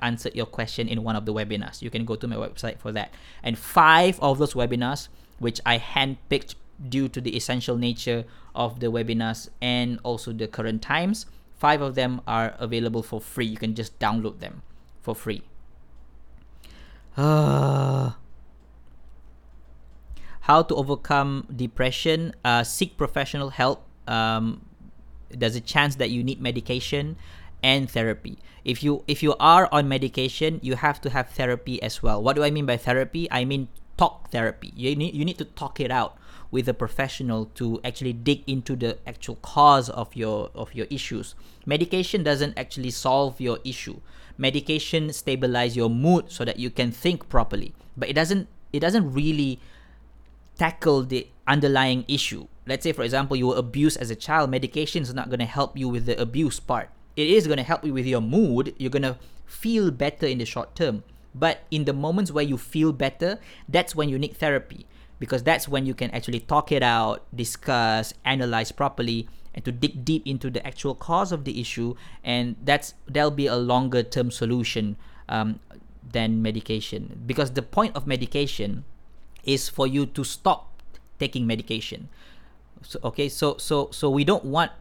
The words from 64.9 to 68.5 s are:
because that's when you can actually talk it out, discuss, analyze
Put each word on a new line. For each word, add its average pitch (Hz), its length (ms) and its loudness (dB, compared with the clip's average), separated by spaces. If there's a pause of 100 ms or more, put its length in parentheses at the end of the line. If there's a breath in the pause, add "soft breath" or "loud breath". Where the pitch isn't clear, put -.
because 127 240 -2
that's 156 240 2
when 135 180 0
you 131 80 -2
can 120 180 -4
actually 120 280 -4
talk 147 320 2
it 139 100 4
out, 113 540 2
discuss, 113 760 0 (120)
analyze 123 460 0